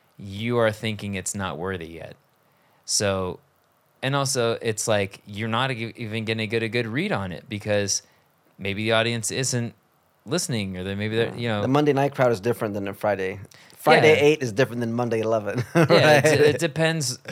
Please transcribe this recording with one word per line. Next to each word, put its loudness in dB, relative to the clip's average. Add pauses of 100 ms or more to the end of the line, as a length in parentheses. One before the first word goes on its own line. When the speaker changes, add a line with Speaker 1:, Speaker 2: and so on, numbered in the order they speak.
(180)
Speaker 1:
you -4
are 4
thinking -6
it's -6
not -6
worthy -6
yet. -16 (680)
So, -2 (640)
and -2
also 0
it's -4
like, 0
you're -6
not 0
e-, -8
even -6
gonna -2
get -2
a -2
good -2
read -4
on -4
it -14
because -2 (560)
maybe -4
the 0
audience 0
isn't -4 (500)
listening -4
or -6
they, -4
maybe -4
they're, 2
Speaker 2:
Yeah. -10
Speaker 1:
you -4
know. 0
Speaker 2:
The 0
Monday 4
night 0
crowd 4
is 0
different -2
than -6
a -6
Friday. -2 (360)
Friday 6
Speaker 1:
Yeah. 2
Speaker 2:
eight 4
is -2
different 0
than -2
Monday 0
eleven, -2
<laughs> -2
Speaker 1:
Yeah, 6
it 4
d-, 6
Speaker 2:
right? 4
Speaker 1:
it 4
depends -2 (140)